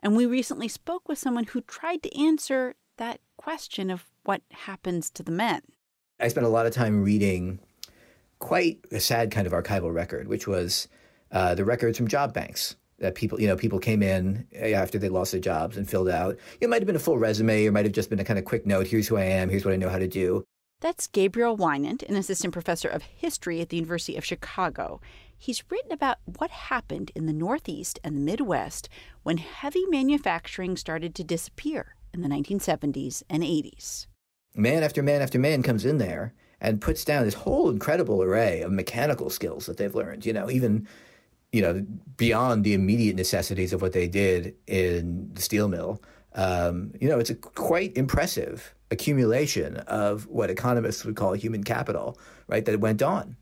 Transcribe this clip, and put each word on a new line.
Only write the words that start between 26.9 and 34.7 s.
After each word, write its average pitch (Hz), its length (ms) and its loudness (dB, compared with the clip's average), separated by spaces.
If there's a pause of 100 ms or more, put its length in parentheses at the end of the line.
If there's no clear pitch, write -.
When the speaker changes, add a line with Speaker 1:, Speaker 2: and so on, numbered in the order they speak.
Speaker 1:
in 160 120 -4
the 160 80 0
Northeast 170 680 -4
and 151 140 -4
the 139 40 -2
Midwest 165 680 -2 (340)
when 170 140 0
heavy 285 500 -2
manufacturing 262 920 0
started 165 380 -6
to 180 80 -6
disappear - 720 -6 (180)
in 175 80 -6
the 139 60 -2
nineteen 143 320 -2
seventies 139 680 -2
and 160 160 0
eighties. - 640 -4 (480)
Speaker 2:
Man 143 280 4